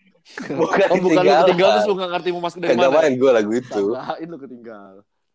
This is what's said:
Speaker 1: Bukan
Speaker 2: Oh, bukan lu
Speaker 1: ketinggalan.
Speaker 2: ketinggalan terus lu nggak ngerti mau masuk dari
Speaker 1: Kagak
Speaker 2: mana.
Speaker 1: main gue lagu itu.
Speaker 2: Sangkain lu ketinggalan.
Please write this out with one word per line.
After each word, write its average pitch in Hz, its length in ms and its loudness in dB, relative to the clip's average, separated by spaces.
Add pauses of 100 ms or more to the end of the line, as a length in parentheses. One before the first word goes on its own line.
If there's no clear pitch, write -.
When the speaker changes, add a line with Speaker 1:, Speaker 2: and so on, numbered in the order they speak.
(360)
Speaker 1:
Bukan 160 420 -4 (120)
Speaker 2:
Oh, 185 80 2
bukan - 20 -
lu 185 80 0
Speaker 1:
ketinggalan. 156 380 4
Speaker 2:
ketinggalan 180 260 4
terus 214 160 0
lu 196 80 0
nggak 185 160 -6
ngerti 180 160 -6
mau 175 160 -4
masuk 170 140 -8
dari 170 120 -2
Speaker 1:
Kagak 135 140 0
Speaker 2:
mana. 135 140 4
Speaker 1:
main 156 160 2
gue 131 180 2
lagu 110 220 0
itu. 123 340 -4
Speaker 2:
Sangkain 156 400 -8
lu 165 100 -16
ketinggalan. 113 680 -20 (300)